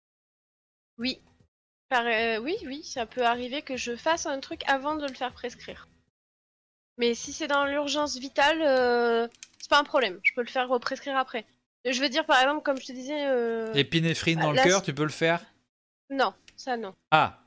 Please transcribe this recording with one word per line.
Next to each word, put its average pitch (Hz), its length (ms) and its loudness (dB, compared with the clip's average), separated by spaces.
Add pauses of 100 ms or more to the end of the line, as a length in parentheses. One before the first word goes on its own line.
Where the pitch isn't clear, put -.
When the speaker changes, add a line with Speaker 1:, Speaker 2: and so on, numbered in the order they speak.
(960)
Speaker 1:
Oui. 247 220 -4 (680)
Par-, 240 160 2
euh, 226 340 0
oui, 285 160 -4 (100)
oui, 285 180 -10
ça 233 220 -8
peut 240 200 -2
arriver 247 360 0
que 262 160 -8
je 240 180 -6
fasse 320 300 -2
un 285 140 -4
truc 311 280 -10
avant 277 280 0
de 294 120 -6
le 262 60 -8
faire 240 200 -8
prescrire. - 540 -14 (1120)
Mais 240 180 2
si - 180 -10
c'est 311 140 -6
dans 285 180 2
l'urgence 285 520 -2
vitale, 285 440 2
euh, 240 680 4 (300)
c'est - 120 -18
pas 285 100 6
un 294 40 4
problème, 233 380 0
je - 120 -2
peux 247 80 -2
le 233 60 -6
faire 254 200 -2 (120)
prescrire 269 380 -4
après. 254 280 -2 (400)
Je 247 160 0
veux 285 80 2
dire, 269 160 0
par 277 160 6
exemple, 285 220 2
comme 269 160 -2
je - 60 -14
te - 80 -12
disais, 277 340 -6
euh, 226 460 0
Speaker 2:
Épinéphrine 165 680 0
Speaker 1:
ah, 160 40 0
Speaker 2:
dans 151 80 2
le 147 60 0
Speaker 1:
la - 60 6
Speaker 2:
cœur, 185 160 4
Speaker 1:
s-, 190 60 -4
Speaker 2:
tu 156 80 -4
peux 143 100 -2
le 156 60 0
faire ? 165 340 0 (680)
Speaker 1:
Non, 254 240 0 (220)
ça, 254 220 -6
non. 196 160 -10 (180)
Speaker 2:
Ah, 147 360 4